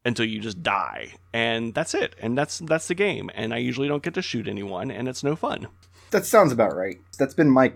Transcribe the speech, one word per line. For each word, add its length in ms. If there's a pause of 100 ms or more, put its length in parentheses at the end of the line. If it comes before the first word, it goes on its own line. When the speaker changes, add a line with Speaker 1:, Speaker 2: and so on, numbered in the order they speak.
Speaker 1:
until 220
you 160
just 220
die. 500 (220)
And 400
that's 180
it. 300
And 160
that's, 220
that's 280
the 60
game. 400
And 180
I 60
usually 300
don't 140
get 120
to 80
shoot 260
anyone, 420
and 200
it's 120
no 140
fun. 300 (440)
Speaker 2:
That 140
sounds 280
about 220
right. 240 (200)
That's 160
been 160
my 260